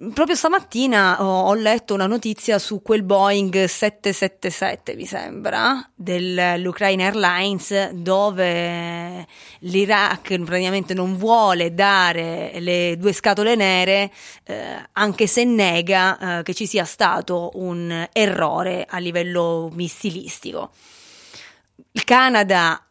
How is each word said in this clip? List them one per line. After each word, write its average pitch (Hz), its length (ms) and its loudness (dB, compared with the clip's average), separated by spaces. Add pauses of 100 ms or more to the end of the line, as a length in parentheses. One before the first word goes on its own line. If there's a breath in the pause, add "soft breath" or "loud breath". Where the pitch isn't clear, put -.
(120)
proprio 320 220 2
stamattina, 240 920 2
ho, 190 200 2
ho 196 100 4
letto 220 400 0
una 196 140 0
notizia 220 500 -2
su 202 240 -4
quel 214 220 0
Boeing 196 600 2
sette 208 460 -2
sette 185 380 -4
sette, - 460 -6
mi 87 100 -12
sembra, 233 880 -4
dell'Ukraine 180 1120 -2
Airlines, 196 840 0
dove 175 1300 -2 (360 loud breath)
l'Iraq 190 840 0
praticamente 185 520 -2
non 185 220 -2
vuole 190 580 2
dare 170 840 2
le 175 400 0
due 190 140 2
scatole 208 420 2
nere, 190 560 2 (320 loud breath)
eh, - 520 -12
anche 202 340 0
se 240 160 2
nega, 185 960 2
eh, - 20 -8
che 180 100 -8
ci 202 140 -6
sia 180 180 -2
stato 175 680 -2
un 170 560 -6
errore 180 800 0
a 180 100 -8
livello 170 760 -2
missilistico. - 1000 -8 (1200 loud breath)
Il 220 100 -6
Canada 202 880 4